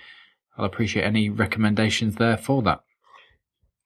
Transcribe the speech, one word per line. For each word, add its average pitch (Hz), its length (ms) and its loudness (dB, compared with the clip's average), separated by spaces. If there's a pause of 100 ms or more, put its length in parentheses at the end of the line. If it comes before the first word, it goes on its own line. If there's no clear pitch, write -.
(560)
I'll 110 100 -4
appreciate 104 360 -2
any 107 260 2
recommendations 107 880 0
there 117 200 2
for 139 260 -2
that. 92 200 0 (1040)